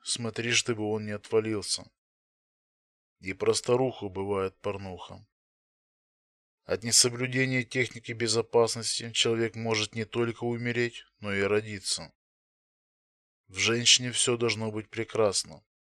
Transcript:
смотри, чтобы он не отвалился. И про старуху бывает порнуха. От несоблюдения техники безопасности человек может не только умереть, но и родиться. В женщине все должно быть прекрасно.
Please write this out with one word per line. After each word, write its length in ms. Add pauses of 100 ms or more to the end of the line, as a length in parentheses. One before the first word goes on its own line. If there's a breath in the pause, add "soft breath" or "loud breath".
смотри, 520
чтобы 360
он 160
не 60
отвалился. 800 (1300)
И 140
про 200
старуху 560
бывает 520
порнуха. 680 (1400)
От 200
несоблюдения 800
техники 500
безопасности 1000
человек 440
может 380
не 120
только 400
умереть, 580 (160)
но 140
и 80
родиться. 720 (1300)
В 100
женщине 560
все 240
должно 340
быть 180
прекрасно. 760 (280)